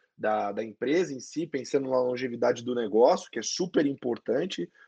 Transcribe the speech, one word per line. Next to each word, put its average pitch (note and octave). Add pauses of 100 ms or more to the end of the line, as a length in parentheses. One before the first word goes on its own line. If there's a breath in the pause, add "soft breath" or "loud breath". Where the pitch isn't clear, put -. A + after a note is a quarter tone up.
(180)
da, G#2+
da A2
empresa C#3+
em B2
si, D#3+
pensando C3+
na B2+
longevidade B2
do B2
negócio, A#2+
que -
é A2
super F3
importante, C3+ (200 soft breath)